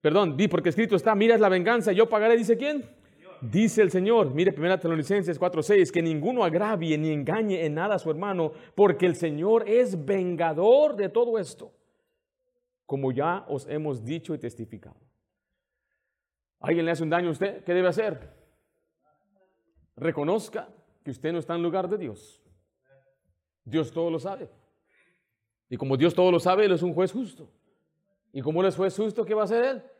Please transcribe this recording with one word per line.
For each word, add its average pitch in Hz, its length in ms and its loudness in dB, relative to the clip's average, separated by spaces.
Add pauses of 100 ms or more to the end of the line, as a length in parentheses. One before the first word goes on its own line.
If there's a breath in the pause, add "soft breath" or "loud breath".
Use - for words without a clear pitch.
Perdón, 156 360 2
di, 180 100 2
porque 175 220 0
escrito 208 260 0
está, 214 220 2
"Mira 226 180 6
es 220 60 4
la 208 80 6
venganza, 208 420 2
yo 214 180 4
pagaré", 226 280 4
dice, 226 200 2
"¿quién?" 285 260 -4 (360)
Dios. - 220 -20
Dice 185 420 2
el 180 80 4
Señor. 185 420 2
Mire 180 200 2
Primera 170 240 0
Tesalonicenses 165 640 -2
cuatro 175 240 -2
seis, 196 280 4
"Que 175 120 -2
ninguno 165 420 0
agravie 170 540 0
ni 156 120 -2
engañe 165 540 -2
en 147 100 -2
nada 190 220 -2
a - 20 -2
su 160 120 -4
hermano, 165 420 -2 (240 loud breath)
porque 185 300 4
el 170 100 2
Señor 185 520 0
es 202 360 2
vengador 185 920 2
de 196 140 -2
todo 233 300 0
esto, - 340 -10 (1120)
como 139 240 -4
ya 165 380 -4
os 135 180 -8
hemos 147 380 -6
dicho 156 300 -8
y 147 40 -10
testificado". 113 640 -14 (1600)
¿Alguien 170 240 0
le 165 80 -2
hace 165 100 -4
un 156 80 -4
daño 175 180 0
a 165 40 -2
usted? 196 320 -6
¿Qué 175 80 -4
debe 185 160 2
hacer? 190 420 -4 (1700)
Reconozca 160 720 -4 (340)
que 147 80 -12
usted 156 220 -6
no 170 60 -4
está 165 180 -6
en 170 60 -2
lugar 180 260 -2
de 202 100 -4
Dios. 120 400 -12 (1300)
Dios 156 280 -4
todo 165 180 -2
lo 165 80 -4
sabe. 190 320 -10 (1160)
Y 123 80 -10
como 135 200 -2
Dios 165 200 2
todo 180 160 6
lo 170 80 4
sabe, 185 240 2
Él 196 80 4
es 165 100 0
un 175 120 -2
juez 180 180 0
justo. 202 360 -10 (840)
Y 139 80 -10
como 151 200 -2
Él 190 60 2
es 180 80 0
juez 185 220 -2
justo, 214 280 -2
¿qué 202 100 -4
va 214 80 0
a - 20 0
hacer 233 200 0
Él? 262 180 -4 (180)